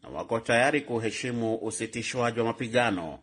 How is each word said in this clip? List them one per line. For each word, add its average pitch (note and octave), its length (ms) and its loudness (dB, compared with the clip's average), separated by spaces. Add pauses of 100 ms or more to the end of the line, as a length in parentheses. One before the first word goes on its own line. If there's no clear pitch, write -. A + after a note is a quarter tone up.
na - 60 -16
wako E2+ 300 -2
tayari B2+ 420 4
kuheshimu A#2 720 -2
usitishwaji A2+ 840 -2
wa A2+ 60 2
mapigano. A2 760 0